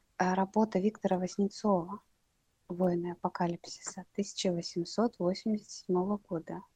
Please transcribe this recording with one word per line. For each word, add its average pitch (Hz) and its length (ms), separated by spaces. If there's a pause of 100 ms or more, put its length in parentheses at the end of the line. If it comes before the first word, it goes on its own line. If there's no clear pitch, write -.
(180)
а, 185 180
работа 196 440
Виктора 196 380
Васнецова 196 840 (680)
«Воины 175 440
апокалипсиса» - 920 (100)
тысяча 202 380
восемьсот 175 680
восемьдесят 196 520
седьмого 185 480
года. 170 440 (140)